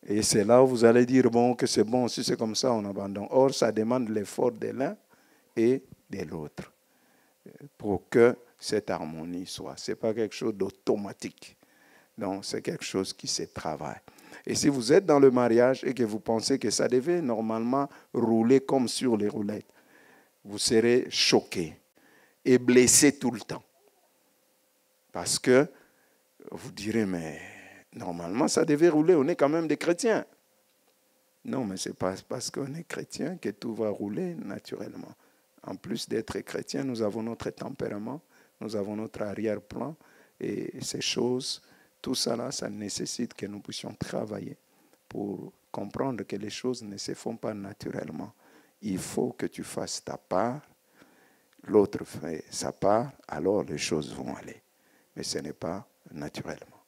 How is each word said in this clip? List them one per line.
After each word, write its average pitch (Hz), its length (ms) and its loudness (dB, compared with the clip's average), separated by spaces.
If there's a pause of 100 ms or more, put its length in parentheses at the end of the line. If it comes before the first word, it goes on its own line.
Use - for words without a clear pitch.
Et 104 140 2
c'est 104 240 4
là 120 180 8
où 135 40 6
vous 120 180 4
allez 120 200 10
dire, 123 260 6
bon, 120 240 4
que 135 100 -2
c'est 123 180 4
bon, 120 240 2
si 120 160 -4
c'est 127 140 -2
comme 110 180 -2
ça, 131 160 0
on 110 140 0
abandonne. 101 460 -6
Or, 131 220 6
ça 120 180 2
demande 110 380 0
l'effort 110 420 0
de 110 160 -6
l'un 127 280 -4 (600)
et 123 280 4 (260)
de 95 140 -8
l'autre - 480 -10 (1040)
pour 98 320 -4
que 123 300 6 (220)
cette - 320 -4
harmonie 85 560 -8
soit. 71 300 -12
Ce - 140 -10
n'est 101 40 -4
pas 113 180 -4
quelque 110 220 -4
chose 113 180 -4
d'automatique. - 1040 -6 (580)
Donc, 98 300 -6
c'est 113 160 -6
quelque - 240 -6
chose 95 280 -2
qui - 140 -14
se - 160 -4
travaille. 73 560 -8 (460)
Et - 80 -2
si 131 160 2
vous 131 240 2
êtes 190 140 6
dans 147 120 8
le 139 120 10
mariage 123 520 4
et 139 100 -2
que 120 100 0
vous 107 160 -2
pensez 113 400 0
que 117 100 -2
ça - 180 0
devait 135 340 2
normalement 117 680 0 (240)
rouler 117 480 6
comme 135 260 2
sur 117 300 0
les 104 100 0
roulettes, 104 380 -4 (800)
vous 104 160 -12
serez 117 500 4
choqué - 680 0 (680)
et 127 140 6
blessé 127 580 8
tout 123 140 -2
le 107 100 -8
temps. - 220 -12 (1500)
Parce - 280 -4
que 131 280 6 (840)
vous - 200 -12
direz, 107 340 -2
mais 82 360 -6 (520)
normalement, 90 540 -4
ça - 160 2
devait 160 260 6
rouler, 156 260 6
on 135 120 4
est 170 80 0
quand 143 140 2
même 160 180 0
des 147 100 0
chrétiens. 175 480 0 (1160)
Non, 123 220 -4
mais 95 100 -4
ce 90 140 -6
n'est 98 60 -12
pas 95 200 -2 (140)
parce - 200 -6
qu'on 135 260 -6
est 165 120 -12
chrétien - 500 -8
que 117 120 -6
tout 113 240 -8
va 107 160 0
rouler 113 460 -4
naturellement. - 800 -12 (500)
En - 120 -10
plus 113 320 -8
d'être 113 320 -4
chrétien, - 460 -6
nous 120 160 -4
avons 110 220 -2
notre 113 260 -6
tempérament, 123 720 -8 (400)
nous 113 140 -8
avons 104 200 -4
notre 110 260 -8
arrière-plan, 107 760 -6 (440)
et - 420 -6
ces - 200 -8
choses, 127 600 -2 (400)
tout 131 140 -4
ça 117 200 0
là, 123 160 -6
ça 113 180 -6
nécessite 104 640 -8
que - 120 -10
nous 101 160 -10
puissions - 320 -12
travailler - 640 -8 (500)
pour 101 460 -8 (180)
comprendre 107 520 -6
que 107 120 -10
les 104 160 -8
choses 123 320 -6
ne 101 140 -12
se - 160 -10
font 117 240 -10
pas 110 160 -6
naturellement. 92 800 -10 (480)
Il 95 180 -2
faut - 320 -2
que - 140 -8
tu - 180 -8
fasses - 400 -8
ta - 140 -10
part, 120 440 -2 (1040)
l'autre 101 400 2
fait - 480 -10
sa - 220 -6
part, 113 380 2 (160)
alors 90 360 0
les 76 140 -8
choses 71 360 -2
vont 65 220 -8
aller. - 260 -18 (540)
Mais - 80 -10
ce - 160 -6
n'est 76 140 -10
pas 92 340 -8 (240)
naturellement. - 760 -12